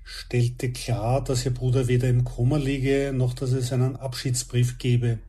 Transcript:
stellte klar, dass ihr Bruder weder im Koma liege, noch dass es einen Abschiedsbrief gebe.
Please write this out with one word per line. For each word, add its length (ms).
stellte 680
klar, 520
dass 220
ihr 80
Bruder 340
weder 220
im 140
Koma 340
liege, 560
noch 180
dass 200
es 200
einen 240
Abschiedsbrief 800
gebe. 520